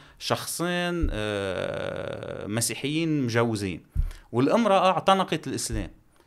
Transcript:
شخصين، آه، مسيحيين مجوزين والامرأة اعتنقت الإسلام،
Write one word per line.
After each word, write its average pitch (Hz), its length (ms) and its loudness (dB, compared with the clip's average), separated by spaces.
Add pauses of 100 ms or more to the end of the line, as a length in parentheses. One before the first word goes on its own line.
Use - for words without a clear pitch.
(200)
شخصين، 175 920 -2
آه، 98 1400 -4
مسيحيين 147 760 0
مجوزين 110 580 0 (500)
والامرأة 190 600 4
اعتنقت 185 560 2
الإسلام، 113 420 -4 (380)